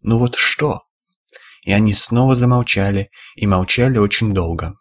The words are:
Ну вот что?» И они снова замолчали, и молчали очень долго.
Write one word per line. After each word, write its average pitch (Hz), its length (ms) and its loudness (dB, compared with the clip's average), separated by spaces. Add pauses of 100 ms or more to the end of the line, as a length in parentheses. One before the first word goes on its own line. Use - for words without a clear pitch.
Ну 113 160 0
вот 120 180 -2
что?» - 460 -2 (800)
И 98 100 -2
они 104 220 2
снова 127 420 2
замолчали, 107 760 0 (240)
и 107 120 -4
молчали 107 520 0
очень 104 340 0
долго. 85 480 -4